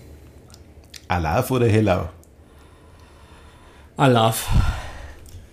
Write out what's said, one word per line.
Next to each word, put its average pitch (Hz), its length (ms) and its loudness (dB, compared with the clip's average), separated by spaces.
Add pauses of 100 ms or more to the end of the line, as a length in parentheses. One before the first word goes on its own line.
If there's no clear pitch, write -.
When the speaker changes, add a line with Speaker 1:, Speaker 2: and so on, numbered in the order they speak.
(1080)
Speaker 1:
Alaf 87 420 -2
oder 123 160 0
Hellau? 98 440 0 (1900)
Speaker 2:
Alaf. 117 500 2 (1080)